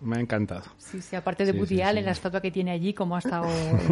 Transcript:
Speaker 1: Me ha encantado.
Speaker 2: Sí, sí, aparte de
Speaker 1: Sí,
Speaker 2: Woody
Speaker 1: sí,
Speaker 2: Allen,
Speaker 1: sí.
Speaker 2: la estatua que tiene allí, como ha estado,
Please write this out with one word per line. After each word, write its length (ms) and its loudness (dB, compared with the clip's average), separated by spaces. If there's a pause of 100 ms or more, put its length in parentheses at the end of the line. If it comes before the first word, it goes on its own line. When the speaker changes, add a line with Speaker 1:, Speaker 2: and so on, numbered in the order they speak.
Speaker 1:
Me 160 -2
ha 40 0
encantado. 420 0 (160)
Speaker 2:
Sí, 240 -12
sí, 140 -12
aparte 280 -2
de 80 4
Speaker 1:
Sí, 60 2
Speaker 2:
Woody 180 0
Speaker 1:
sí, 60 2
Speaker 2:
Allen, 200 2
Speaker 1:
sí. 40 0
Speaker 2:
la 60 2
estatua 280 -2
que 100 -2
tiene 200 0
allí, 240 0
como 200 -2
ha 40 0
estado, 280 -2 (460)